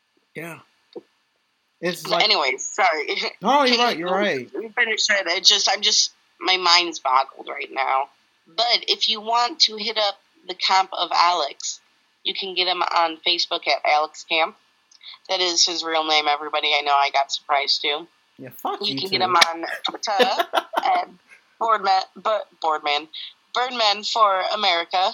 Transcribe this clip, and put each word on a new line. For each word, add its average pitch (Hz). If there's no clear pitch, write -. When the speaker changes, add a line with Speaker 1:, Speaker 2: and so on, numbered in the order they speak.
Speaker 1:
Yeah. 160
It's 165
Speaker 2:
But 127
Speaker 1:
like 175
Speaker 2:
anyways, 175
sorry. 160
Speaker 1:
No, 269
you're 247
Speaker 2:
Hey, 240
Speaker 1:
right, 220
you're 175
Speaker 2:
we, 180
Speaker 1:
right. 175
Speaker 2:
we 226
finished 214
it. 196
It 180
just, 202
I'm 208
just, 208
my 185
mind's 175
boggled -
right 139
now. 135
But 220
if 208
you 220
want 233
to 214
hit 214
up 202
the 180
comp 190
of 175
Alex, 170
you 190
can 190
get 180
him 180
on 165
Facebook 175
at 147
Alex 151
Camp. 165
That 190
is 175
his 165
real 160
name, 151
everybody. 147
I 147
know 143
I 139
got 139
surprised 143
too. 156
Speaker 1:
Yeah, 131
fuck -
Speaker 2:
You 403
Speaker 1:
you 269
Speaker 2:
can -
Speaker 1:
too. 196
Speaker 2:
get 185
him 180
on 165
Twitter -
Speaker 1:
<laughs> 254
Speaker 2:
at -
Boardman, 196
but 202
Boardman, 151
Birdman 226
for 202
America. 190